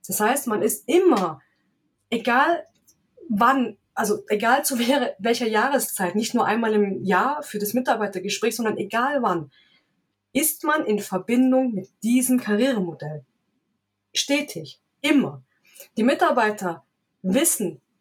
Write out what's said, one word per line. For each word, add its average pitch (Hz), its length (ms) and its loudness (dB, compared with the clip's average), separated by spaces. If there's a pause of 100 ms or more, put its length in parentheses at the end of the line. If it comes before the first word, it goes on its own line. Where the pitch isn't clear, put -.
Das - 140 -6
heißt, 240 260 0
man 214 160 -2
ist - 260 -2
immer, 247 520 2 (680)
egal 254 540 2 (640)
wann, 233 480 2 (180)
also 208 340 -2
egal 233 360 2
zu 254 140 -2
wer-, 247 400 0
welcher 233 280 0
Jahreszeit, 220 680 0
nicht 220 200 -2
nur 226 120 2
einmal 220 260 0
im 202 320 0
Jahr 233 380 0
für - 160 -10
das 208 160 -6
Mitarbeitergespräch, 214 800 -2
sondern 220 220 -2
egal 240 440 -2
wann, 170 280 -2 (800)
ist - 320 -2
man 302 220 0
in 208 120 0
Verbindung 247 760 2
mit 185 140 -6 (140)
diesem 247 380 2
Karrieremodell. 196 840 -2 (920)
Stetig, - 680 -4 (220)
immer. 277 400 0 (540)
Die 220 60 0
Mitarbeiter 226 840 2 (380)
wissen, 190 580 0 (200)